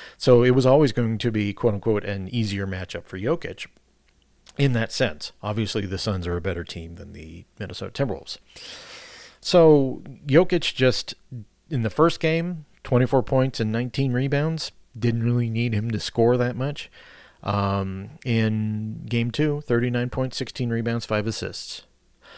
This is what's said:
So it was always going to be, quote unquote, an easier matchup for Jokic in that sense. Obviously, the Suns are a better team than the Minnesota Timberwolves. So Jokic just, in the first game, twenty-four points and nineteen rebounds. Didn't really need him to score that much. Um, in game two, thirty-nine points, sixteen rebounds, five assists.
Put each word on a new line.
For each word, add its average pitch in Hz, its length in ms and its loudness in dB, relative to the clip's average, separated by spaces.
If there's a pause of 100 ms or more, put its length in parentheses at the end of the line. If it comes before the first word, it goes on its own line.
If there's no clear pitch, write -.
(160)
So 123 260 6
it 127 140 6
was 131 100 4
always 139 240 6
going 113 280 -2
to 117 120 0
be, 104 220 0
quote 107 220 0
unquote, 104 300 0
an 98 260 -6
easier 101 360 -2
matchup 92 380 -8
for - 120 -12
Jokic 104 520 -6 (880)
in 139 160 2
that 113 180 0
sense. 104 400 -4 (100)
Obviously, 104 460 -2
the 95 120 -6
Suns 92 280 -2
are 87 100 -2
a 87 40 -2
better 85 240 -4
team 85 320 -12
than 82 160 -16
the 80 320 -16 (160)
Minnesota 98 320 -10
Timberwolves. 110 460 -6 (1040)
So 151 640 6 (240)
Jokic 165 480 4
just, - 400 2 (560)
in 127 120 0
the 110 80 0
first 160 280 2
game, 165 460 -2 (180)
twenty-four 127 400 4
points 131 380 0
and 107 100 0
nineteen 123 420 -2
rebounds. 143 600 -2 (260)
Didn't 117 240 0
really 120 280 2
need 117 240 0
him 110 160 0
to 107 100 -2
score 120 380 2
that 123 180 0
much. 139 340 -6 (520)
Um, 98 680 -2 (120)
in 110 800 -2
game 117 260 -2
two, 147 300 -2
thirty-nine 123 500 0
points, - 280 -4
sixteen 120 320 -6
rebounds, 117 340 -2
five 107 220 -2
assists. - 560 -8 (560)